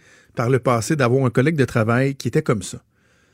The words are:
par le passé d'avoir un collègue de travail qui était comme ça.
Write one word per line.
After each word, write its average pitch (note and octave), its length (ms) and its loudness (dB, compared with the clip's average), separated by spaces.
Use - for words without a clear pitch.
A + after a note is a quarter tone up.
par A#2+ 140 -2
le C3 100 2
passé A#2+ 360 0
d'avoir C3 300 2
un B2 40 2
collègue C3+ 260 0
de B2+ 100 2
travail B2 500 0
qui - 120 -8
était D3+ 140 -2
comme A2 220 -2
ça. - 160 -14